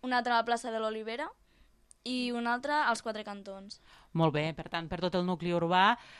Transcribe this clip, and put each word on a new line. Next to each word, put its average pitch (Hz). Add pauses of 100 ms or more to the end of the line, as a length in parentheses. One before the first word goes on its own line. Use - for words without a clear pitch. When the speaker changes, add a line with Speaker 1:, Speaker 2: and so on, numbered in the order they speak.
Speaker 1:
una 254
altra 240
a -
la 226
plaça 233
de 226
l'Olivera 220 (720)
i 247
una 240
altra 285
als 226
Quatre 214
Cantons. 196 (320)
Speaker 2:
Molt 160
bé, 151
per -
tant, 165
per 180
tot 180
el 180
nucli 175
urbà, 180 (220)